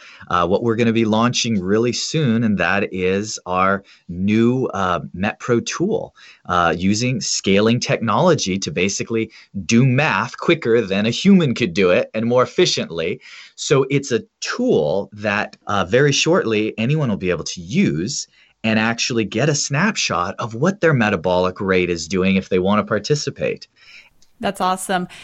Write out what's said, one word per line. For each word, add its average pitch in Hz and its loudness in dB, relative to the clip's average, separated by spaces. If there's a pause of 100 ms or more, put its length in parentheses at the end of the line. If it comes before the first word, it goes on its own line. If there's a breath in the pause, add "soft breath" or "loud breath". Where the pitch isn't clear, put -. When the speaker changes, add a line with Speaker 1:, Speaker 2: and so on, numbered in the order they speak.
(300 loud breath)
Speaker 1:
uh, 87 2
what 95 2
we're 113 2
gonna 117 2
be 113 2
launching 113 0
really 110 0
soon, 123 0
and 104 2
that 92 0
is 95 -2
our 95 0 (260 soft breath)
new, 113 2
uh, 92 -2 (140)
MetPro 113 -2
tool, - -4 (320 loud breath)
uh, 87 2
using 107 0
scaling 107 2
technology 113 0
to 95 -6
basically 104 -4 (360 loud breath)
do 117 6
math 127 0
quicker 123 2
than 98 0
a 120 0
human 170 4
could 101 -2
do 92 4
it 110 2
and 113 -4
more 123 2
efficiently. 104 -2 (340 loud breath)
So 139 2
it's 139 -2
a 110 0 (160)
tool 101 0
that, 104 -4 (100)
uh, 101 0
very 131 4
shortly 113 0
anyone 139 0
will 101 -2
be 92 -2
able 82 -2
to - -12
use 104 -2 (380 soft breath)
and 110 0
actually 113 -2
get 117 -2
a 156 2
snapshot 139 -2
of 110 -8
what 170 -2
their 160 2
metabolic 92 0
rate 92 2
is 80 -6
doing 95 2
if 92 -2
they 95 0
wanna 98 2
participate. 104 -4 (720 loud breath)
Speaker 2:
That's 196 -4
awesome. 185 -2 (160 loud breath)